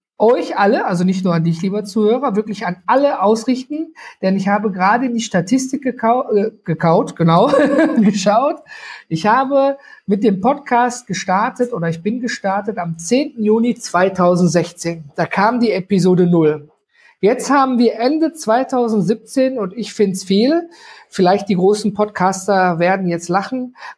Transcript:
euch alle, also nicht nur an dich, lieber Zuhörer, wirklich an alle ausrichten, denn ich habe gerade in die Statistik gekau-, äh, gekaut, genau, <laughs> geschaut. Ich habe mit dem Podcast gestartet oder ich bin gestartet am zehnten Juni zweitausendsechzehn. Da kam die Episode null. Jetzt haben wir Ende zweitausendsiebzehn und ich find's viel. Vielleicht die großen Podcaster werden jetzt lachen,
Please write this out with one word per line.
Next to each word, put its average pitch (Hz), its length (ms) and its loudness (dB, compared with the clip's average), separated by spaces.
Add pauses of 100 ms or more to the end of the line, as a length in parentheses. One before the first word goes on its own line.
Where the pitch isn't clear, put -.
(180)
euch 240 400 2
alle, 226 280 2
also 180 180 -2
nicht 185 220 0
nur 175 80 2
an 165 100 0
dich, 165 180 -2
lieber 202 220 -4
Zuhörer, 220 540 0
wirklich 214 280 -6
an 180 220 -6
alle 277 340 2
ausrichten, 254 720 -2 (280)
denn 190 160 0
ich 190 100 -2
habe 208 240 0
gerade 202 360 0
in 240 60 -4
die 233 60 -2
Statistik 226 640 -2
gekau-, 247 500 -2
äh, 202 180 0 (120)
gekaut, 170 540 0
genau, 170 340 4 (240)
<laughs> 320 220 2
geschaut. 214 640 2 (480)
Ich 165 180 -2
habe 269 500 2 (280)
mit 202 180 0
dem 196 160 2
Podcast 247 680 0
gestartet 240 680 -2
oder 170 160 -2
ich 165 120 -4
bin 233 200 -4
gestartet 202 560 -4
am 165 200 -6
zehnten 240 460 -2
Juni 226 320 2
zweitausendsechzehn. 175 1300 0 (140)
Da 170 80 0
kam 226 340 0
die 226 140 0
Episode 185 540 2
null. 151 420 2 (500)
Jetzt 254 320 0
haben 262 260 2
wir 226 220 2
Ende 302 320 0
zweitausendsiebzehn 240 1300 -2
und 190 160 -6
ich 214 180 -10
find's 190 300 -2
viel. 285 460 2 (400)
Vielleicht 196 400 0
die 202 60 2
großen 208 380 2
Podcaster 190 840 0
werden 185 300 0
jetzt 170 180 -6
lachen, 247 480 -4 (220)